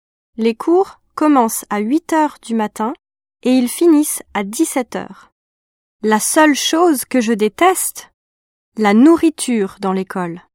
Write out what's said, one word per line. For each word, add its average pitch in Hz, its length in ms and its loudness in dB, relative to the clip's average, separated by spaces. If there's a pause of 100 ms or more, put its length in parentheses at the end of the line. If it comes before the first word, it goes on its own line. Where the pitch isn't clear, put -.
(360)
Les 226 200 0
cours 359 440 0 (140)
commencent 269 560 0
à 208 80 -4
huit 233 340 -4
heures 311 300 0
du 226 140 -6
matin 220 360 -4 (500)
et 247 100 0
ils 247 160 2
finissent 302 540 0 (120)
à 208 80 -2
dix-sept 240 540 -4
heures. - 340 -16 (720)
La 214 160 2
seule 302 380 2
chose 320 480 0
que - 160 -2
je 226 140 0
déteste, - 760 -2 (680)
la 214 160 0
nourriture 247 880 2
dans 190 120 -4
l'école. 185 500 -8 (120)